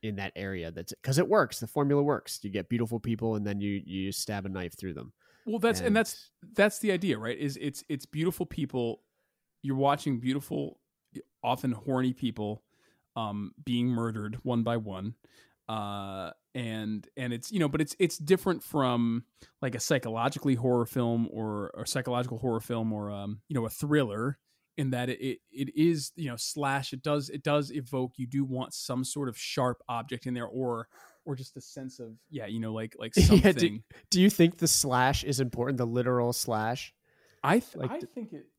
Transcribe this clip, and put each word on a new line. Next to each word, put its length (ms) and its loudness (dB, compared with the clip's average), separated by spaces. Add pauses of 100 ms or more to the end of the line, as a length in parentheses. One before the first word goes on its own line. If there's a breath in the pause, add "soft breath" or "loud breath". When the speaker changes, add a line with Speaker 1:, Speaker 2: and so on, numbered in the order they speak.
Speaker 1:
in 140 -4
that 200 -6
area. 340 -4
That's 220 -10 (100)
'cause 160 0
it 100 4
works. 320 4
The 60 -8
formula 360 2
works. 400 -2
You 80 -8
get 180 -4
beautiful 320 0
people, 360 0
and 100 -2
then 160 -2
you, 240 -2
you 260 -4
stab 320 -4
a 60 -6
knife 260 -6
through 180 -8
them. 200 -12 (320 soft breath)
Speaker 2:
Well, 140 -2
that's, 180 2
and 100 -2
Speaker 1:
And 80 6
Speaker 2:
that's, 340 -2 (220)
that's 280 4
the 120 2
idea, 260 2
right? 200 -4
Is 200 -2
it's, 300 -6
it's 160 -6
beautiful 400 -2
people. 580 -4 (600)
You're 140 -2
watching 440 2
beautiful, 600 -4 (640)
often 300 0
horny 400 0
people, 520 -4 (520)
um, 360 -4 (120)
being 240 2
murdered 540 -2
one 200 0
by 140 0
one. 380 -6 (540 soft breath)
Uh, 600 -6 (240)
and, 520 -4 (100)
and 160 -4
it's, 200 -8
you 60 0
know, 100 4
but 120 0
it's, 180 -2
it's 180 2
different 460 2
from, 640 2 (360 soft breath)
like, 140 -2
a 60 -4
psychologically 720 0
horror 320 2
film 440 0
or, 440 -4
or 100 -8
psychological 540 -2
horror 220 0
film 320 -2
or, 180 -4
um, 380 -8
you 60 -6
know, 120 0
a 20 -4
thriller 720 0 (400)
in 120 0
that 200 0
it, 100 -6
it, 180 -4 (120)
it 260 -6
is, 400 4
you 140 -6
know, 60 -8
slash, 580 -2
it 80 -12
does, 260 0
it 140 -10
does 280 2
evoke, 460 -4
you 100 -6
do 180 0
want 280 -4
some 320 -4
sort 240 -4
of 80 -8
sharp 520 0
object 380 -4
in 60 -2
there 140 -4
or, 420 -2 (380 soft breath)
or 100 -4
just 200 -12
a 40 -12
sense 380 -14
of, 180 -14 (140)
yeah, 160 -8
you 140 -4
know, 120 -4
like, 260 -6
like 160 -10
Speaker 1:
<laughs> 20 4
Yeah, 80 8
do, 180 10
Speaker 2:
something. 400 4 (260 loud breath)
Speaker 1:
do 140 6
you 80 10
think 280 6
the 100 2
slash 540 4
is 160 -2
important, 380 0
the 100 2
literal 460 2
slash? 600 -2 (480 soft breath)
Speaker 2:
I 160 6
th-, 180 -4
Speaker 1:
Like, 140 -2
Speaker 2:
I 100 -6
Speaker 1:
d- 140 -10
Speaker 2:
think 180 -10
it 140 -14 (120)